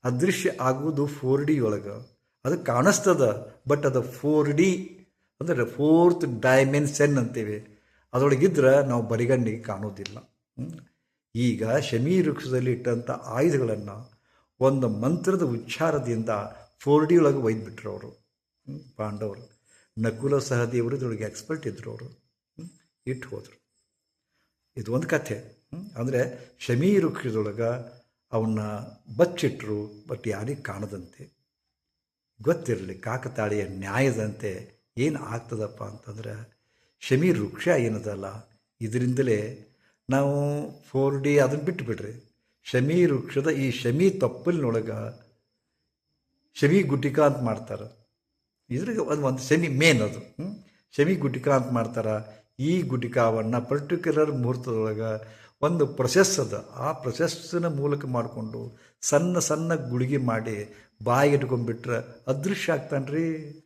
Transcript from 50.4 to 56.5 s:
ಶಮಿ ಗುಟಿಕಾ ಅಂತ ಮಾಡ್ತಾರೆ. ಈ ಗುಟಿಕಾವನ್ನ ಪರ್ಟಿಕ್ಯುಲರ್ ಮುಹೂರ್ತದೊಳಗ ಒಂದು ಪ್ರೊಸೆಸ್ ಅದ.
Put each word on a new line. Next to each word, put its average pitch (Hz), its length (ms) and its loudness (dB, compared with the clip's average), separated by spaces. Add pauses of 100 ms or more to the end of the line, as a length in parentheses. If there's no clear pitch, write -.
ಶಮಿ 165 180 4
ಗುಟಿಕಾ 139 420 0
ಅಂತ 127 160 0
ಮಾಡ್ತಾರೆ. 110 680 -2 (180)
ಈ 165 240 0
ಗುಟಿಕಾವನ್ನ 120 760 0
ಪರ್ಟಿಕ್ಯುಲರ್ 147 720 0
ಮುಹೂರ್ತದೊಳಗ 117 720 -2 (600)
ಒಂದು 156 240 2
ಪ್ರೊಸೆಸ್ 147 540 2
ಅದ. 104 340 -6